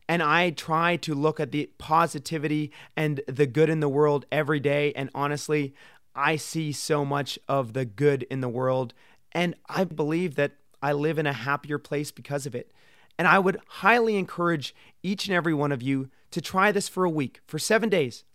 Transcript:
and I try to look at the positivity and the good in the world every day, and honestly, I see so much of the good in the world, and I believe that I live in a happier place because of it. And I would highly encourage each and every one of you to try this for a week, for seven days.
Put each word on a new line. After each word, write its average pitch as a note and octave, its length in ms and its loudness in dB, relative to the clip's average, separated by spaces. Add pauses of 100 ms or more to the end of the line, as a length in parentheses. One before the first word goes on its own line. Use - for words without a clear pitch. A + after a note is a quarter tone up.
and E3+ 140 0
I E3 260 4
try E3 480 0
to D#3 180 -4
look D3+ 260 0
at C#3+ 120 -4
the C#3+ 240 -4
positivity D3+ 960 0 (240)
and D3+ 320 0
the C#3 180 2
good D3+ 220 4
in D#3+ 120 0
the D3+ 80 2
world C#3+ 440 2
every D3+ 260 0
day, C#3+ 360 0
and C#3 200 -6
honestly, C#3+ 600 -2 (400)
I C#3+ 220 2
see D#3 360 -4
so D3 320 -2
much C#3+ 340 -4 (100)
of C3 260 0
the C3 100 -2
good C3 400 2
in C3+ 160 -6
the C3 80 -2
world, B2+ 460 -2 (360)
and F3 240 -2 (140)
I F3+ 160 0
believe D#3+ 520 -2
that C#3+ 160 0 (300)
I D3 120 0
live D3 240 -2
in D#3 80 0
a C#3+ 80 0
happier C#3+ 440 -4
place D3 320 -6
because C3+ 360 -8
of A#2+ 80 -10
it. - 180 -10 (460)
And E3+ 100 2
I F3 100 8
would F3+ 280 2
highly A3+ 500 2
encourage E3+ 580 -2 (280)
each G3 260 -4
and F#3+ 80 2
every E3+ 160 2
one D3 180 2
of C3 120 -2
you C3+ 260 -2 (220)
to E3+ 100 -6
try F#3+ 320 2
this G3 160 -2
for F#3 160 -2
a F3+ 60 2
week, D3 360 -4
for - 120 -8
seven G#3+ 320 2
days. D3+ 340 0 (100)